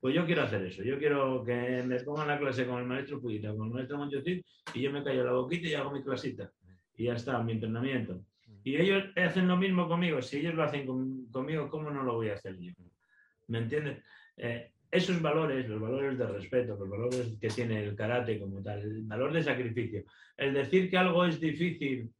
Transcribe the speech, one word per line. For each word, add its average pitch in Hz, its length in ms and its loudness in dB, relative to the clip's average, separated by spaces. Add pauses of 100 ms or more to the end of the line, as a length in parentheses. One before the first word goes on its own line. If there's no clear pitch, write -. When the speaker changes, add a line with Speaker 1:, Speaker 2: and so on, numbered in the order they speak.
Speaker 1:
pues 131 140 2
yo 175 100 4
quiero 160 180 4
hacer 107 220 0
eso. 92 180 -8
Yo 135 160 0
quiero 135 460 2
que 123 420 0
me 123 140 0
pongan 147 280 -2
la 147 100 2
clase 131 280 0
con 123 140 -2
el 123 60 -4
maestro 135 340 -4
Fujita, 107 340 -4
con 110 140 -4
el 117 60 -4
maestro 135 240 -4
Monchocín, 143 440 -2 (320)
y 117 60 -2
yo 139 100 2
me 143 140 -4
callo 131 200 2
la 123 80 2
boquita 156 360 0
y 151 60 -2
hago 139 180 -2
mi 139 100 -6
clasita. 120 480 -6 (460)
Y 113 80 -4
ya 120 100 2
está, 120 280 0
mi 113 100 0
entrenamiento. 113 600 -2 (320)
Speaker 2:
Mm. 107 80 -20 (100)
Speaker 1:
Y 135 120 -2
ellos 196 280 4 (120)
hacen 180 300 4
lo 180 120 6
mismo 185 300 4
conmigo. 165 340 2
Si 135 160 -4
ellos 160 160 0
lo 160 80 2
hacen 139 240 0
con-, 131 440 -4
conmigo, 135 380 -2
¿cómo 151 220 -4
no 139 120 -2
lo 123 120 0
voy 113 160 0
a 101 40 0
hacer 95 240 -10
yo? 90 140 -10 (760)
¿Me 113 100 -2
entiendes? 131 440 -2 (360)
Eh, 120 340 -6 (180)
esos 180 300 2
valores, 143 480 2
los 107 120 -4
valores 131 380 -2
de 113 80 0
respeto, 104 500 0
los 98 120 -6
valores 113 500 -2
que 113 100 0
tiene 110 360 0
el 101 100 -4
karate 110 460 0
como 98 220 -6
tal, 104 180 -6
el 107 220 -6
valor 113 300 -2
de 165 100 2
sacrificio, 120 640 -2 (320)
el 139 180 0
decir 180 360 4
que 185 60 4
algo 180 300 6
es 156 120 2
difícil 147 800 -2